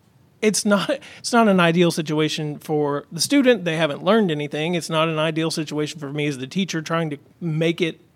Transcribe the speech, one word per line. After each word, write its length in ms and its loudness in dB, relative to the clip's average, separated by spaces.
it's 240 2
not, 260 2
it's 140 -8
not 160 6
an 120 6
ideal 300 4
situation 680 -2
for 520 -2
the 100 -8
student. 440 4
They 120 -2
haven't 280 -2
learned 260 4
anything. 440 -4
It's 160 -4
not 180 2
an 100 -2
ideal 320 -2
situation 500 -4
for 120 -8
me 140 -2
as 120 -4
the 80 -10
teacher 340 -4
trying 300 -4
to 80 -8
make 400 0
it 200 -4